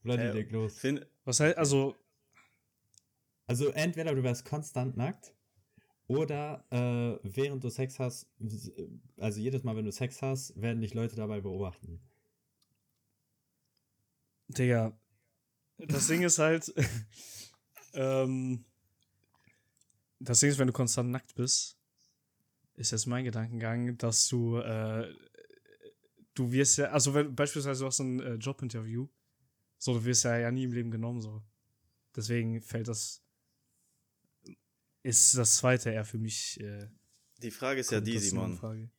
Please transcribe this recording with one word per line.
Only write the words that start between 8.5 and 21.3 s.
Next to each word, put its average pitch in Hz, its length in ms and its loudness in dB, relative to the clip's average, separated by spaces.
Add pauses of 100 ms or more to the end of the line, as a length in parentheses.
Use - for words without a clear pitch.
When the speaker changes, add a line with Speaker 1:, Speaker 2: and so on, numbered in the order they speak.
Speaker 1:
also 104 220 -2
jedes 127 240 -2
Mal, 110 120 -2
wenn 110 100 -2
du 104 60 -4
Sex 127 300 -6
hast, 135 380 -6
werden 113 220 0
dich 107 120 -4
Leute 113 220 -2
dabei 107 260 -4
beobachten. 95 600 -6 (2500)
Speaker 3:
Digga, 117 480 2 (800)
das 139 300 0
Ding 165 160 4
ist 170 160 4
halt, 160 340 4 (640)
<laughs> - 580 -20
ähm, 131 720 0 (1500)
das 120 220 4
Ding 143 80 8
ist, 139 100 2
wenn 131 80 6
du 123 60 2
konstant 123 360 0
nackt 127 260 -8